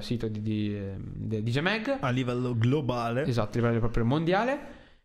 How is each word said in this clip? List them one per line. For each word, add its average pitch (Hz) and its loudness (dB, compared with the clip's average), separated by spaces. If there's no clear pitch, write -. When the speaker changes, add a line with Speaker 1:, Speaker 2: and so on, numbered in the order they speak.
Speaker 1:
sito 117 -2
di, 107 -6
di, 104 -2
ehm, 98 -8
di 101 -4
D 117 -2
J 127 2
Mag. 220 0
Speaker 2:
A 131 0
livello 123 0
globale. 123 2
Speaker 1:
Esatto, 113 0
a 120 2
livello 117 4
proprio 117 2
mondiale. 180 2